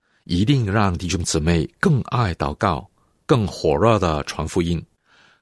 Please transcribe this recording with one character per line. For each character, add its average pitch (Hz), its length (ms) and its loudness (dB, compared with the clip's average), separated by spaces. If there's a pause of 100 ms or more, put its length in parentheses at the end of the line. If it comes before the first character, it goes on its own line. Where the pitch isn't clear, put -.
(260)
一 87 180 0
定 120 260 2
让 98 280 0
弟 82 100 -6
兄 85 160 -4
姊 - 160 -2
妹 80 260 2 (140)
更 143 220 2
爱 110 340 -4
祷 73 200 -4
告， 85 300 -2 (400)
更 113 220 2
火 - 300 0
热 107 200 4
地 82 260 0
传 - 220 -8
福 90 160 -2
音， 85 240 -2 (560)